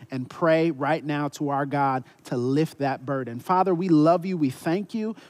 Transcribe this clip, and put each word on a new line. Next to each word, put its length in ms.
and 180
pray 400
right 340
now 240
to 200
our 180
God 380
to 100
lift 420
that 260
burden? 360
Father, 340
we 140
love 360
you. 120
We 140
thank 440
you 220